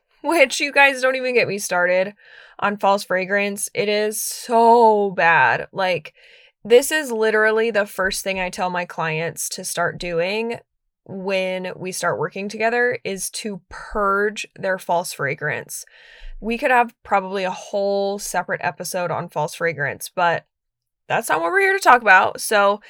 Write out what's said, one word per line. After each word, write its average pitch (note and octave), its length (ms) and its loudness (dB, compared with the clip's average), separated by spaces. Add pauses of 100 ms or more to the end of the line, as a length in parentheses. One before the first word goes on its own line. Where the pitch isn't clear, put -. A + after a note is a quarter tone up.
(220)
which D4 360 2
you D4 120 -2
guys C#4 300 4
don't C4 140 2
even B3+ 200 -2
get G3+ 120 4
me G3 120 -4
started F#3 560 0 (420)
on G3+ 200 -2
false G3+ 260 2
fragrance. G3+ 720 -2
It G3+ 160 -2
is G#3+ 320 -2
so A3+ 920 4
bad. D3+ 600 4
Like, F#3 420 -4 (500)
this A#3+ 280 6
is D4+ 200 -2
literally A3 600 2
the G3+ 140 0
first F#3+ 380 -4
thing F#3+ 160 -4
I F3+ 100 -4
tell F3+ 200 -4
my F3+ 160 -4
clients D#3+ 640 -4
to F#3 160 -10
start E3 320 -4
doing F#3+ 640 -4 (460)
when F#3 680 -4
we F#3 160 -10
start E3+ 260 -2
working G3 300 -6
together A#3 560 -2
is F#3+ 280 -8
to G3+ 380 -10
purge G#3 840 -2
their F#3+ 240 -4
false F3 320 -2
fragrance. - 720 -6 (560)
We A3+ 180 -4
could C4 140 0
have A#3+ 320 2
probably F#3+ 400 -2
a F#3 80 -2
whole G3+ 640 -2
separate F#3+ 460 -6
episode F3 480 -4
on D#3 160 -4
false D#3 280 -4
fragrance, C#3+ 580 -4
but F3 320 0 (640)
that's F3 180 -2
not D#4 140 0
what E4 100 -2
we're F#4 80 2
here G4 180 2
to F#4+ 60 -8
talk B3 180 8
about. G3+ 380 4
So, G3+ 400 2 (100)